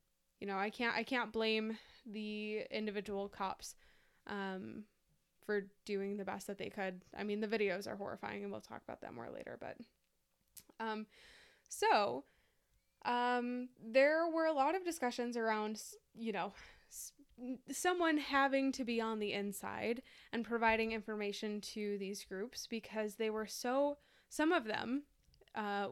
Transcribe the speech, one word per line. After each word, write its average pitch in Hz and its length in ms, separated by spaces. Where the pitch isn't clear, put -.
You 202 80
know, 196 100
I 202 100
can't, 233 260
I 233 100
can't 233 280
blame 220 460
the 214 680
individual 202 600
cops, - 460
um, 196 580
for 202 200
doing 196 300
the 196 80
best 196 220
that 196 120
they 196 100
could. 190 320
I 196 60
mean, 208 180
the 214 80
videos 202 380
are 214 100
horrifying, 202 460
and 202 100
we'll - 80
talk - 220
about - 180
that - 140
more 117 200
later, - 240
but, - 200
um, 220 280
so, 247 560
um, 247 640
there 285 460
were 320 180
a 320 60
lot 285 220
of 370 100
discussions 247 520
around, 220 400
s-, - 200
you 226 180
know, 190 200
s-, - 220
n-, 254 180
someone 330 480
having 269 540
to 262 120
be 226 160
on 220 180
the 208 140
inside 202 680
and 233 120
providing 226 480
information 208 720
to 208 360
these 202 260
groups 196 420
because 214 480
they 220 160
were 214 160
so, 277 500
some 311 240
of 311 120
them, 233 400
uh, 202 380